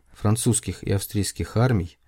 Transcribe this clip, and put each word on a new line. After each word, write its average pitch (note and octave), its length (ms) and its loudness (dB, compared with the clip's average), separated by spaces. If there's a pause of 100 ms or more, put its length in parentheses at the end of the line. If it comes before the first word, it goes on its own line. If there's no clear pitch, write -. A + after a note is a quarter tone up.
(140)
французских G#2 680 0
и - 80 -2
австрийских - 680 -2
армий, F2 400 2 (100)